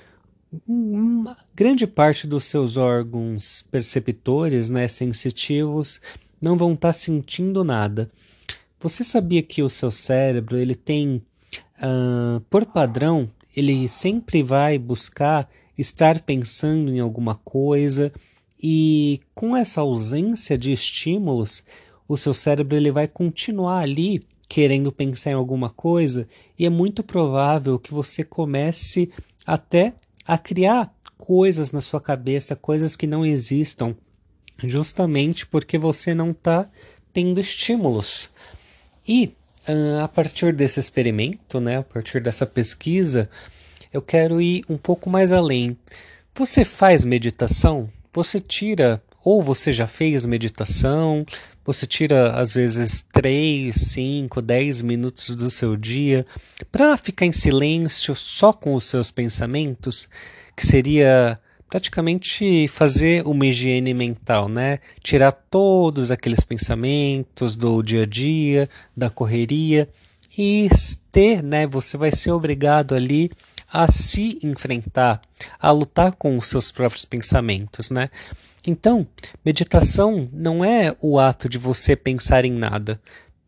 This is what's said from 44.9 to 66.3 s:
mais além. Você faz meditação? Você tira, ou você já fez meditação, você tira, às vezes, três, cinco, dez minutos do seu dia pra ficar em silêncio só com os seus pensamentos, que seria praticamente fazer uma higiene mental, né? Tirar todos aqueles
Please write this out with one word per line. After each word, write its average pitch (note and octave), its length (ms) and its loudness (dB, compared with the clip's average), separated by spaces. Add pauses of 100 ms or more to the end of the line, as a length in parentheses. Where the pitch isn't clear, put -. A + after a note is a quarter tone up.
mais F#3 220 4
além. B2+ 440 2 (580)
Você C4 300 2
faz F3+ 400 6
meditação? A#2+ 840 0 (260)
Você F3 240 -2
tira, E3 640 0 (220)
ou G3 180 4
você C#3 300 0
já A#2 140 0
fez C#3+ 380 -2
meditação, C3 1000 0 (400)
você C#3 220 -4
tira, C3 460 2
às A#2+ 200 -2
vezes, A#2+ 600 -2
três, C#3 640 0
cinco, C3+ 640 -2
dez B2 400 0
minutos A#2+ 540 -4
do A#2+ 120 -2
seu A2+ 280 -2
dia C3 500 0 (460)
pra D4 240 4
ficar - 280 -4
em F3 80 2
silêncio D3+ 840 0
só - 360 4
com D3 220 -2
os B2+ 100 0
seus - 280 -2
pensamentos, B2 960 -4 (480)
que - 100 0
seria C3 720 4 (320)
praticamente F3+ 1000 0
fazer D#3 580 2
uma C#3+ 200 2
higiene B2+ 480 0
mental, A#2 540 -2
né? B2+ 320 -2 (220)
Tirar C#3 300 4
todos F3 800 2
aqueles A#2+ 300 0